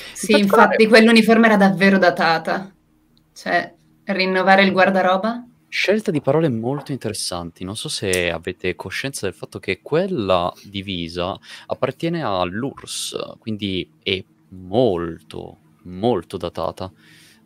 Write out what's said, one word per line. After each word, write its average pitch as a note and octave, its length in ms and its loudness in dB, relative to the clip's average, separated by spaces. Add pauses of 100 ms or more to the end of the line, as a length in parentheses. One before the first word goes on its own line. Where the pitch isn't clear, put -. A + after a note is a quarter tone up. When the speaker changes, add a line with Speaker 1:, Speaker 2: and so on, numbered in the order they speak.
(140)
Speaker 1:
Sì, - 180 -2
Speaker 2:
particolare G#3 400 4
Speaker 1:
infatti A3+ 160 4
quell'uniforme A3+ 580 6
era G#3+ 100 4
davvero G3 420 4
datata. E3+ 760 0 (600)
Cioè, - 380 -4 (320)
rinnovare F#3+ 600 2
il F#3 80 2
guardaroba? F#3+ 720 0 (220)
Speaker 2:
Scelta G#3 420 -2
di D3 100 0
parole D#3 300 2
molto B2 420 -6
interessanti. F#2 720 -8
Non G2 120 -8
so - 120 -10
se F#2 420 -2
avete F2 440 -6
coscienza - 520 -8
del F2+ 80 -6
fatto - 240 -14
che - 240 -4
quella G#2+ 720 0 (120)
divisa F2+ 760 -8 (280)
appartiene E3 560 -6
all'urs, G2 960 -6 (220)
quindi G2+ 480 -6 (160)
è F#2+ 200 -2 (280)
molto, F2+ 1080 -4 (260)
molto F#2+ 520 -4
datata. F2 560 -8 (540)